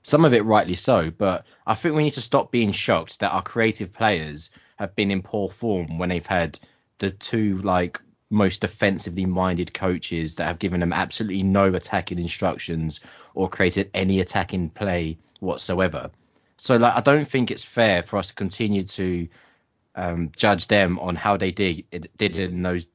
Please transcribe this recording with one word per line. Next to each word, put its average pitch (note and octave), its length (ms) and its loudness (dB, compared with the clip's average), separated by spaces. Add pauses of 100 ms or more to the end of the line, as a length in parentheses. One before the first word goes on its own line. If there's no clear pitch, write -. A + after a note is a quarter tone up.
some D#3 220 4
of C#3 80 8
it A2 120 4
rightly G#2+ 300 4
so, E2+ 360 2
but F2+ 360 -2 (200)
I A2 80 0
think D#3 200 -2
we D3+ 100 2
need D3 100 0
to B2+ 60 -8
stop - 300 0
being A2+ 220 2
shocked - 480 -2
that G2+ 120 0
our F#2 100 -2
creative A2 500 -2
players D#2+ 580 -2 (280)
have G2+ 180 -8
been G2+ 140 0
in F#2+ 120 -2
poor G2+ 260 -4
form F2+ 500 -4
when F2+ 100 -2
they've F2 180 -4
had E2+ 320 -2 (400)
the G2 120 -2
two, G#2 480 -2
like, F#2 420 0 (300)
most G#2 320 2
defensively F#2+ 640 -2
minded F2+ 480 0
coaches E2+ 640 -4
that D#2+ 100 -4
have E2 120 -4
given F2 220 -2
them F2 120 0
absolutely F#2+ 500 -4
no F#2+ 320 4
attacking F2+ 440 -4
instructions E2 800 -4 (340)
or F#2 140 0
created F#2+ 440 0
any F#2+ 280 2
attacking F2+ 500 -2
play F2 480 -4 (220)
whatsoever. F2+ 680 -2 (460)
So, B2+ 200 2
like, A2+ 200 6
I A#2+ 40 4
don't C#3+ 280 4
think B2+ 220 0
it's - 140 -8
fair G2+ 380 4
for G#2 140 -6
us F#2 120 -2
to - 60 -18
continue G2+ 500 -2
to, F2+ 440 -4 (640)
um, E2+ 420 -4
judge G2+ 320 2
them F#2+ 300 4
on F2+ 180 -4
how G2+ 200 2
they F#2 160 -2
did, F2 640 -4
did F#2+ 200 -2
in F2+ 260 -4
those F2+ 320 -2